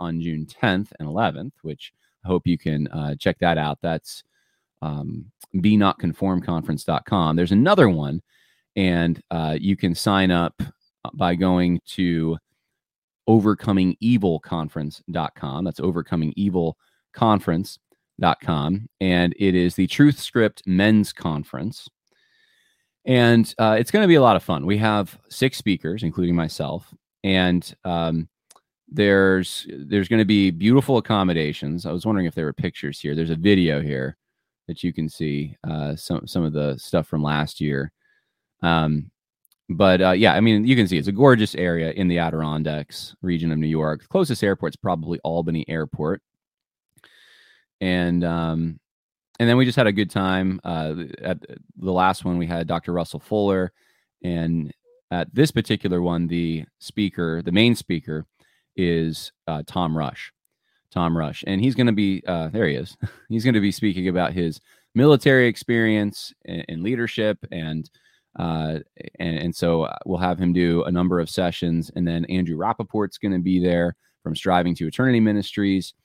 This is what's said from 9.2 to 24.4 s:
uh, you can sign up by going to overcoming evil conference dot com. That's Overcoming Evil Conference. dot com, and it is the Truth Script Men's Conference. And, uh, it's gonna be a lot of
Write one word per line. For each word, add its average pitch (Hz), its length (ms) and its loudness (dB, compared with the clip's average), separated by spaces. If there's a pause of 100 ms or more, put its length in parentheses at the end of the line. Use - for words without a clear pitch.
uh, 80 260 -2
you 95 200 -2
can 87 180 0
sign 98 340 2
up 85 320 0 (520)
by 87 220 0
going 90 500 2
to 82 520 -2 (920)
overcoming 101 720 4
evil 101 400 2
conference 78 680 -8
dot 80 260 -6
com. 73 280 -8
That's 87 160 -6
Overcoming 82 560 -2
Evil 90 420 -2 (360)
Conference. 98 640 0 (400)
dot 85 200 0
com, 82 480 -4 (120)
and 87 400 2
it 95 160 2
is 90 180 2
the 92 140 0
Truth 143 320 4
Script - 480 -2
Men's 101 440 4
Conference. 76 800 -8 (1160)
And, 120 520 6
uh, 110 220 4
it's 131 100 -2
gonna 208 180 4
be 170 80 8
a 143 60 8
lot 117 140 8
of 85 80 0